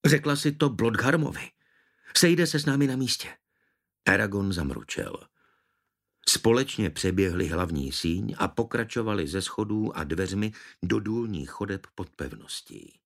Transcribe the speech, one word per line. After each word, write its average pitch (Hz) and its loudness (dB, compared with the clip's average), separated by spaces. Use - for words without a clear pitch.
„Řekla 147 4
si 147 2
to 147 2
Blodgharmovi. 117 0
Sejde 175 6
se 156 -2
s 147 -2
námi 139 4
na 131 0
místě.“ 131 -2
Eragon 98 2
zamručel. 69 -4
Společně 113 2
přeběhli 90 0
hlavní 78 -2
síň 92 -2
a 101 0
pokračovali 110 -2
ze 92 -4
schodů 107 -2
a 82 -4
dveřmi 95 -2
do 107 0
důlních 107 -4
chodeb 98 -8
pod 92 -10
pevností. - -14